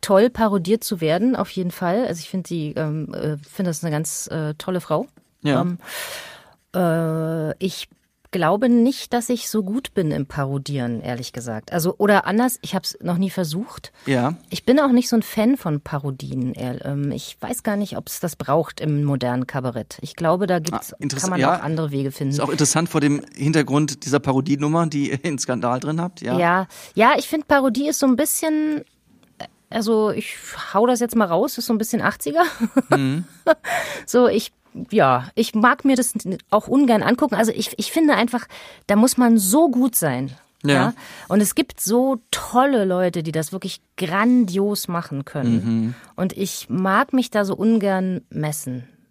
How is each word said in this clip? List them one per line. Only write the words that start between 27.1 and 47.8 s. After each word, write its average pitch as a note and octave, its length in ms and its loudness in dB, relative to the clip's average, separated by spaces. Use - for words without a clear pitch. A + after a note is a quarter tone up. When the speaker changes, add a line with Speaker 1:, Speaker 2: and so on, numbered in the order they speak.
Speaker 1:
ich C#4+ 100 -4
find, D#4 200 -4
Parodie C4+ 420 2
ist - 100 -2
so C#4 80 4
ein B3+ 80 6
bisschen, D4+ 680 -2
also G#3+ 400 0
ich - 280 -6
hau G#3+ 140 4
das A#3+ 140 2
jetzt A#3 140 -2
mal A3 100 4
raus, F#3 340 0
ist - 80 -8
so A#3+ 60 2
ein A3 40 2
bisschen A3 240 -2
achtziger. D#4 420 0
Speaker 2:
Mhm. C#3 360 2
Speaker 1:
<laughs> - 640 -2
So, B3 200 4
ich, G#3 240 0
ja, C3+ 440 4
ich - 200 0
mag A#3+ 300 4
mir C4+ 100 6
das A#3+ 180 0
auch G#3+ 180 2
ungern A#3+ 360 4
angucken. B3 320 2
Also A3 180 2
ich, - 240 -6
ich - 140 -6
finde D#4 240 4
einfach, A#3 300 0
da G3+ 80 4
muss A#3 220 4
man A#3 200 6
so A#3 320 4
gut B3 260 2
sein. C3+ 360 -2
Speaker 2:
Ja. C#3+ 100 4
Speaker 1:
Ja? E3 200 4
Und G#3 120 4
es G3+ 140 0
gibt - 240 -2
so B3 380 2
tolle B3 540 2
Leute, F3+ 380 0
die D#3+ 80 -4
das D#3 220 -2
wirklich F#3+ 280 -8
grandios G3+ 880 2
machen E3 380 -6
können. B2 280 -2
Speaker 2:
Mhm. A2+ 400 0
Speaker 1:
Und F#3 200 -4
ich - 340 -6
mag F#3+ 440 0
mich B3+ 180 2
da G#3 140 0
so F#3+ 100 -4
ungern G3 760 0